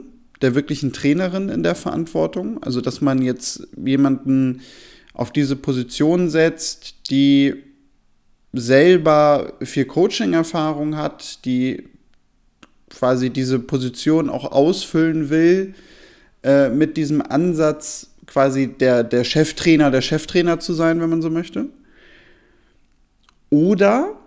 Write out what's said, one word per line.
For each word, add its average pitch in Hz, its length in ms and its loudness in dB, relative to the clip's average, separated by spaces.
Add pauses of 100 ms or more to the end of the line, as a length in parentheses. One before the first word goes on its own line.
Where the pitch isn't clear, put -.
(420)
der 131 140 2
wirklichen 143 360 -2
Trainerin 180 580 -2
in 165 140 -4
der 170 120 0
Verantwortung. 165 840 -4
Also, 123 200 -4
dass 123 180 -6
man 135 220 0
jetzt - 460 -6 (140)
jemanden 135 800 0 (520)
auf - 180 -6
diese 139 240 0
Position 147 720 -2
setzt, - 800 -4
die 139 460 4 (960)
selber 147 1000 4 (100)
viel 131 220 -2
Coaching-Erfahrung 160 1120 -2
hat, - 480 -10
die 127 420 -2 (1000)
quasi 127 400 -2
diese 131 300 -2
Position 135 680 -2
auch - 220 -8
ausfüllen 160 760 0
will, 175 440 2 (680)
äh, 277 260 4
mit - 280 0
diesem 151 240 -2
Ansatz, 156 880 -2 (160)
quasi 135 400 2
der, 123 360 2
der 123 200 0
Cheftrainer, 151 680 2
der 127 100 2
Cheftrainer 165 580 -2
zu 180 140 -6
sein, 165 280 0
wenn 165 80 -2
man 165 120 0
so 160 80 -4
möchte. 170 360 -6 (1800)
Oder 202 680 2 (120)